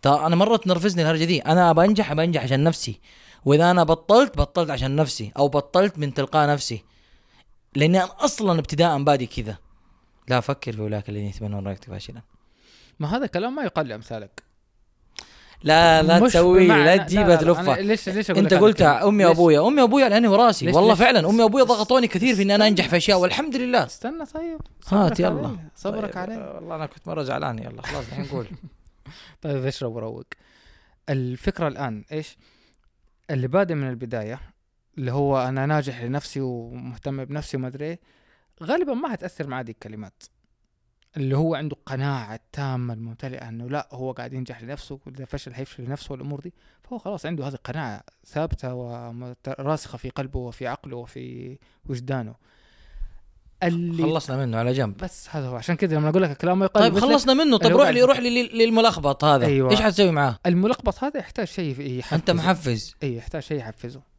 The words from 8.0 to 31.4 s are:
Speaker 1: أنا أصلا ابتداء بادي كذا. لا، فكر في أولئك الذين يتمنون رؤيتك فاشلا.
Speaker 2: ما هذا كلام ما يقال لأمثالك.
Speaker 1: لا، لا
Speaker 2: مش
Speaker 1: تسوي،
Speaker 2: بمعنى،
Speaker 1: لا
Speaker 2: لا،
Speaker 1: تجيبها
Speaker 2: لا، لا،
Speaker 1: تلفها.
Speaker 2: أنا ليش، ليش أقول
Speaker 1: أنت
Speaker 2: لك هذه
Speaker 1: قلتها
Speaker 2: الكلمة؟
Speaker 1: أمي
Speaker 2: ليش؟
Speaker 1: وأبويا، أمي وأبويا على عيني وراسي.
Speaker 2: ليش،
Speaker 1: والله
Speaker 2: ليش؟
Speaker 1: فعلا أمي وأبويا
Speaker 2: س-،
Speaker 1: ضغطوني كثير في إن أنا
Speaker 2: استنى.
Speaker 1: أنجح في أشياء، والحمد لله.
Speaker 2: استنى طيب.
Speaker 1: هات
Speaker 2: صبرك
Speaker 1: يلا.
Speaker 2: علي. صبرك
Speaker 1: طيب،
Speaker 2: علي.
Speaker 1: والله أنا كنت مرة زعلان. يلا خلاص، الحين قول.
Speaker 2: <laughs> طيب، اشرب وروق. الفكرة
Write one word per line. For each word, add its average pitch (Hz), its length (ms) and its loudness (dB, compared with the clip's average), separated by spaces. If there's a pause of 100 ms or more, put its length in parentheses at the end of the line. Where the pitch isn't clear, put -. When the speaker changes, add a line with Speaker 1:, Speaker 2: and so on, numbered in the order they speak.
Speaker 1:
أنا - 200 -6
أصلا 190 340 0
ابتداء 151 440 0
بادي 139 240 2
كذا. 107 300 -10 (720)
لا، 123 120 2
فكر 127 320 -8
في 107 80 -10
أولئك 107 280 -6
الذين 104 180 -8
يتمنون 101 400 -8
رؤيتك 95 180 -10
فاشلا. 101 380 -14 (760)
Speaker 2:
ما 156 160 -4
هذا 262 100 -4
كلام 220 280 -4
ما 302 80 -6
يقال 160 260 -4
لأمثالك. 110 540 -14 (1200)
Speaker 1:
لا، 160 400 6
لا 175 180 6
Speaker 2:
مش 240 100 6
Speaker 1:
تسوي، 180 360 8
Speaker 2:
بمعنى، - 180 6
Speaker 1:
لا 175 120 8
Speaker 2:
لا، 196 80 2
Speaker 1:
تجيبها 196 220 2
Speaker 2:
لا، 175 60 8
لا، 170 40 8
Speaker 1:
تلفها. 160 380 2
Speaker 2:
أنا 185 60 -4
ليش، 208 280 -2
ليش 202 220 -4
أقول 190 120 4
Speaker 1:
أنت 185 100 4
Speaker 2:
لك 185 60 6
هذه 196 60 6
Speaker 1:
قلتها 190 280 6
Speaker 2:
الكلمة؟ 160 160 2
Speaker 1:
أمي 208 160 4
Speaker 2:
ليش؟ 170 40 8
Speaker 1:
وأبويا، 165 400 6
أمي 277 140 4
وأبويا 262 220 6
على 208 100 2
عيني 233 140 4
وراسي. 208 380 4
Speaker 2:
ليش، 170 80 2
Speaker 1:
والله 196 160 6
Speaker 2:
ليش؟ 190 80 6
Speaker 1:
فعلا 202 300 4
أمي 226 140 4
وأبويا 233 220 4
Speaker 2:
س-، 214 40 2
Speaker 1:
ضغطوني 240 380 2
كثير 220 300 0
في 196 60 0
إن 196 80 2
أنا 208 140 4
Speaker 2:
استنى. 214 40 6
Speaker 1:
أنجح 185 200 2
في 175 80 2
أشياء، 185 240 2
والحمد 254 360 -2
لله. 247 300 0
Speaker 2:
استنى 302 380 -10
طيب. 320 360 -10 (280)
Speaker 1:
هات 190 280 2
Speaker 2:
صبرك 175 40 -4
Speaker 1:
يلا. 170 280 -2
Speaker 2:
علي. 117 100 -10 (180)
صبرك 208 380 -8
Speaker 1:
طيب، 180 80 -10
Speaker 2:
علي. 220 140 -10
Speaker 1:
والله 170 400 -14
أنا 156 100 -8
كنت - 220 -18
مرة 160 140 -6
زعلان. 131 360 -6
يلا 117 240 -14
خلاص، 143 260 -10
الحين 135 160 -10
قول. 135 220 -8 (500)
Speaker 2:
<laughs> - 460 -20
طيب، 139 240 -6
اشرب 123 300 -8
وروق. 117 280 -12 (840)
الفكرة 135 600 -4